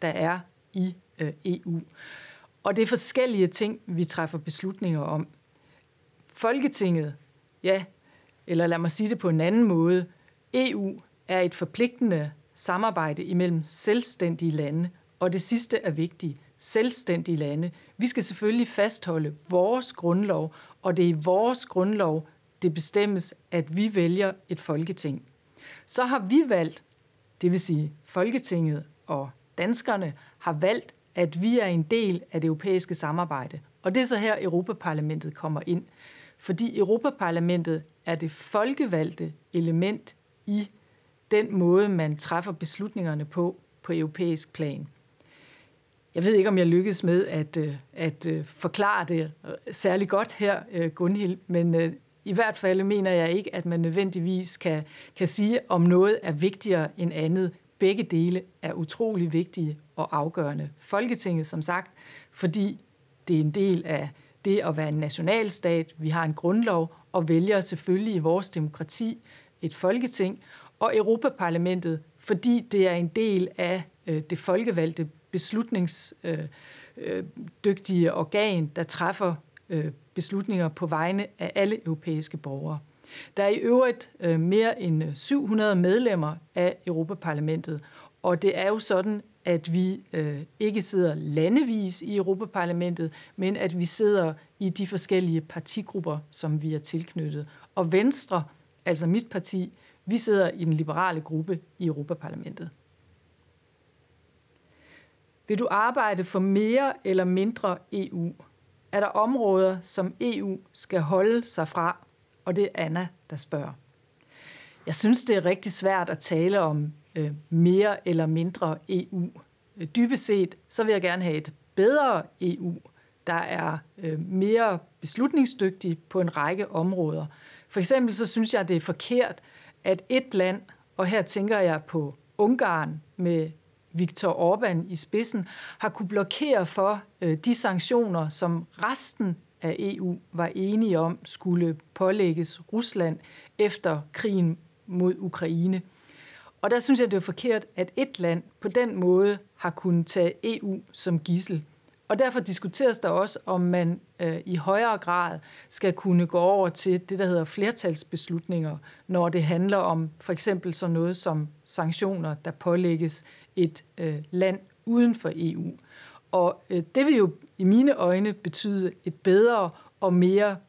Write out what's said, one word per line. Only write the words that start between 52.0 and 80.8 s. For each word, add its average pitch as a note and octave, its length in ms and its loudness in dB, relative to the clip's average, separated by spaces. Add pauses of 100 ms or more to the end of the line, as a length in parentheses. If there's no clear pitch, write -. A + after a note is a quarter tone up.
i G3+ 60 -2
hvert G#3+ 240 2
fald F#3+ 260 2
mener G3 280 2
jeg E3+ 200 4
ikke, F#3+ 240 -2
at F3 100 -6
man E3+ 140 0
nødvendigvis F3+ 800 0
kan, D#3 260 -2 (320)
kan F#3 120 0
sige, G#3+ 320 2 (120)
om F3+ 100 4
noget F#3 420 6
er F3+ 80 -4
vigtigere E3+ 680 0
end E3+ 160 -2
andet. E3 400 0 (260)
Begge G3 240 4
dele F3 380 0 (200)
er E3+ 120 -6
utrolig F3 600 -2
vigtige D#3+ 460 -4 (160)
og D#3 220 -4
afgørende. D3 520 -4 (100)
Folketinget, G3+ 680 -2
som D#3+ 140 -6
sagt, F3 300 -4 (400)
fordi G3 500 -2 (460)
det F3 80 2
er D#3 40 4
en D3+ 120 2
del G3 340 0
af D3+ 240 -4 (360)
det G3+ 140 2
at D#3 180 -2
være D#3 120 -2
en D3+ 100 -2
nationalstat. E3+ 1000 -2
Vi D#3 120 -4
har E3 140 0
en D#3 100 -2
grundlov F3 600 0 (160)
og E3 160 0
vælger F#3 340 4
selvfølgelig F#3+ 540 -2
i E3+ 40 2
vores E3+ 300 2
demokrati E3 680 -6 (440)
et D#3+ 140 -6
folketing. G3+ 640 0 (400)
Og A3+ 180 2
Europaparlamentet, F3+ 1040 0 (140)
fordi A#3 540 0
det F#3+ 160 4
er F3 60 2
en F3 140 0
del G3 400 0 (100)
af, F3+ 260 -2 (240)
øh, D#3 220 -2
det F3 80 -4
folkevalgte E3+ 720 0 (220)
beslutnings-, G3 840 -4 (100)
øh, E3 160 -4 (580)
øh, F#2 260 -6 (420)
dygtige F#3 480 2
organ, F3 640 0
der E3+ 80 -4
træffer, F3+ 520 -2 (340)
øh, D#3 220 -2 (220)
beslutninger F#3+ 540 -2
på D#3 180 -4